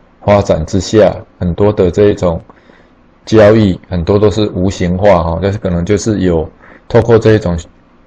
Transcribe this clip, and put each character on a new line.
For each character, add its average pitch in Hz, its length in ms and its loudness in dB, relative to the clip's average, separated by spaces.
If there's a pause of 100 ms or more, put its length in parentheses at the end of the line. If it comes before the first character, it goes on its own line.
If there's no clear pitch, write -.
(220)
发 104 200 2
展 85 240 -2
之 98 140 -4
下， 95 360 -2 (220)
很 87 160 -4
多 104 180 0
的 95 200 0
这 104 180 2
一 101 60 0
种 87 260 -4 (840)
交 107 300 6
易， 101 240 2 (100)
很 90 140 -4
多 98 140 0
都 104 140 2
是 104 240 -2
无 95 160 -2
形 90 260 -4
化 92 240 4
哈， 82 180 -4
但 98 140 -2
是 104 60 -8
可 92 100 -6
能 87 160 -4
就 101 100 0
是 101 260 -4
有 82 280 -2 (380)
透 117 140 2
过 117 180 4
这 110 140 4
一 107 60 2
种 87 160 -4 (520)